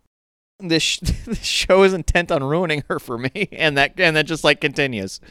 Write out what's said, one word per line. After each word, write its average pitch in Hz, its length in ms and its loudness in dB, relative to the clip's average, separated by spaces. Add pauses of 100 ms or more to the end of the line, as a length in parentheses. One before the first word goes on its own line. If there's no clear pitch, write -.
(600)
this 165 240 0
sh-, - 160 -2
<laughs> - 260 -2
this 226 180 -6
show - 400 2
is 190 100 4
intent 175 380 0
on 143 120 0
ruining 151 460 -2
her 160 100 -4
for 120 180 -6
me, 131 320 -4
<laughs> - 40 -16
and 151 240 0
that, 139 220 2
and 165 180 4
that 151 80 2
just, 160 180 -6
like, 147 160 4
continues. 131 600 -4 (120)